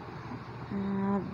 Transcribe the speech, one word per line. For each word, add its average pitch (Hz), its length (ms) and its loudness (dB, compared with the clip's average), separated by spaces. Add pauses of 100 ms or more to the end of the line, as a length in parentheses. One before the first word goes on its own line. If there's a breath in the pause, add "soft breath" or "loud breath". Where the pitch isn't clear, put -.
(720)
ఆ, 196 460 4 (140)